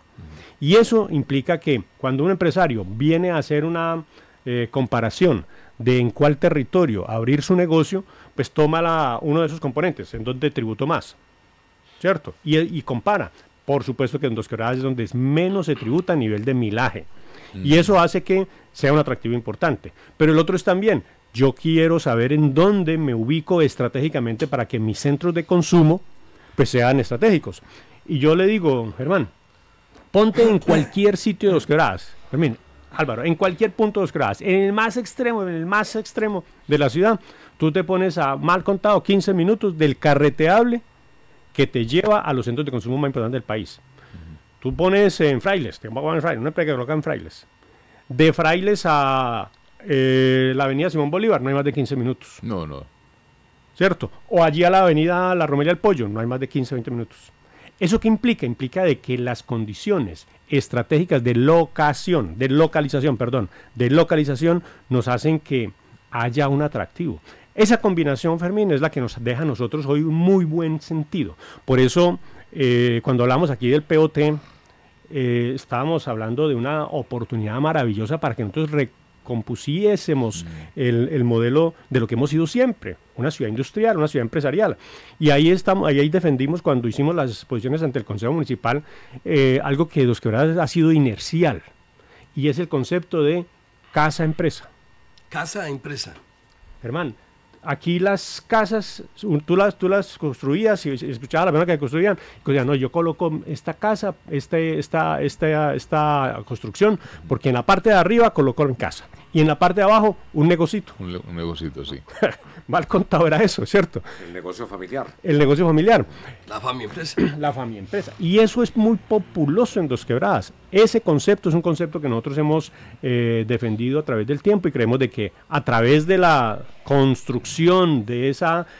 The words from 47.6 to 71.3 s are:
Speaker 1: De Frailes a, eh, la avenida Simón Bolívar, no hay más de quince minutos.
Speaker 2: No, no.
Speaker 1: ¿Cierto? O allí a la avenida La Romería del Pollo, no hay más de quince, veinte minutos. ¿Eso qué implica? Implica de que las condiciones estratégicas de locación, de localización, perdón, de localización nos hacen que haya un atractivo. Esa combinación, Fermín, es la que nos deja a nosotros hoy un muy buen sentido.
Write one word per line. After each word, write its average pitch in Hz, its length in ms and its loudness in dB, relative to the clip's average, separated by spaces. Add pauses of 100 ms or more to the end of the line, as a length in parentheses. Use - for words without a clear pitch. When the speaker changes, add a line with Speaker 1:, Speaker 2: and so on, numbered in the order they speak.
Speaker 1:
De 151 260 4
Frailes 185 500 0
a, 131 640 0 (300)
eh, 131 720 2
la 139 100 -2
avenida 139 260 -2
Simón 147 200 -2
Bolívar, 190 300 0
no 127 80 -4
hay 139 60 0
más 139 100 0
de 143 80 0
quince 135 240 -4
minutos. 123 460 -6
Speaker 2:
No, 98 240 -6
no. 69 180 -14 (920)
Speaker 1:
¿Cierto? 180 360 -2 (180)
O 170 160 4
allí 160 200 4
a 175 60 6
la 190 120 6
avenida 175 520 2
La 170 120 0
Romería 143 260 2
del 175 80 -6
Pollo, 160 280 0
no 107 120 -6
hay 113 60 -2
más 127 140 -4
de 135 80 -6
quince, 131 260 -4
veinte 123 160 -6
minutos. 120 260 -8 (640)
¿Eso 202 200 2
qué 220 80 0
implica? 220 360 0
Implica 131 400 -4
de 151 140 2
que 127 180 -6
las 123 260 -4
condiciones 113 840 -4 (240)
estratégicas 143 760 0
de 120 120 2
locación, 147 1040 2
de 131 120 0
localización, 147 680 0
perdón, 117 320 -2 (260)
de 120 140 0
localización 160 720 2 (280)
nos 127 180 0
hacen 151 320 0
que 123 300 -4 (400)
haya 123 380 -2
un 139 120 0
atractivo. 143 580 -6 (360)
Esa 220 260 4
combinación, 165 580 0
Fermín, 190 320 -2
es 139 120 0
la 156 80 0
que 147 100 -6
nos 120 240 -6
deja 123 160 -2
a 160 60 -4
nosotros 135 400 -4
hoy 147 160 0
un 160 120 -2
muy 180 300 4
buen 160 380 -4
sentido. 151 540 -6 (280)